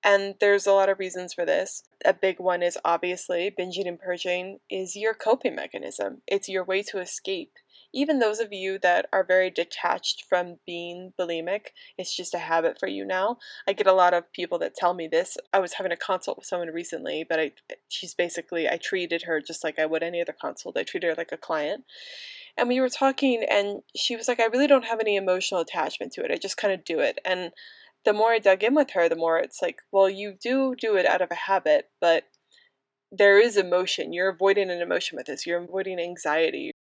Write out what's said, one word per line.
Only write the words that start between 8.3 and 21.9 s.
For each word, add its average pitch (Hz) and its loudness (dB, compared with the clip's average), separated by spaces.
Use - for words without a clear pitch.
of 208 -4
you 190 -6
that 180 2
are 190 2
very 185 4
detached - -4
from 175 0
being 175 -10
bulimic, 170 -4
it's - -8
just 180 -8
a 175 -4
habit 165 0
for 190 -4
you 196 -6
now. 196 -2
I 202 0
get 196 2
a 190 8
lot 180 6
of 175 -2
people 175 -6
that 160 -4
tell 180 0
me 175 -8
this. 165 0
I 196 4
was 175 -6
having 185 -4
a 165 -4
consult - -4
with - -20
someone 175 -6
recently, 156 -6
but 160 0
I, 156 -2
she's - -10
basically, 170 -2
I 170 -2
treated 170 -4
her 160 -2
just - -12
like 156 -4
I 156 2
would 160 -2
any 170 -4
other - -4
consult. - -8
I - -2
treated 175 -4
her 160 0
like 165 -8
a 160 -8
client. 160 -4